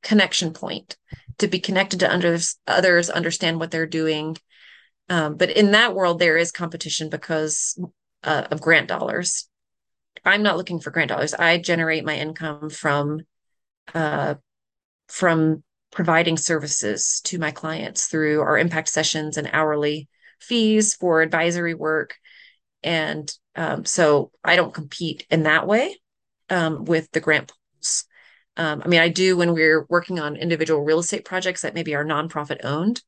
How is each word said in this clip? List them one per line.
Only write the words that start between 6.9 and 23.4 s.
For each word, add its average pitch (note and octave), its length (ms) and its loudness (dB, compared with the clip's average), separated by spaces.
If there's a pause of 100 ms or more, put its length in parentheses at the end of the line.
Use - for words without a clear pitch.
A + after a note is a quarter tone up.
because, D#3 680 -4 (460)
uh, - 260 -2
of C3 120 -4
grant D#3+ 260 2
dollars. - 600 -4 (760)
I'm G3+ 180 2
not G3+ 140 2
looking F3 240 -4
for D3+ 100 -10
grant D3 200 0
dollars. - 240 -2
I E3+ 240 2
generate E3 480 0
my D3+ 100 -4
income D3+ 540 -8
from, D3 500 -2 (760)
uh, D3 420 -2 (760)
from D#3+ 540 2 (280)
providing E3 460 2
services D3 880 -2
to F3+ 140 -4
my D#3 120 -2
clients - 560 -6
through D3+ 320 0
our D3 180 2
impact D#3+ 300 0
sessions D#3 480 -2
and D3 160 -6
hourly D3+ 560 0 (320)
fees G#3+ 560 2
for E3 260 2
advisory E3+ 520 0
work. D#3+ 420 -4 (680)
And, D3+ 480 -4 (280)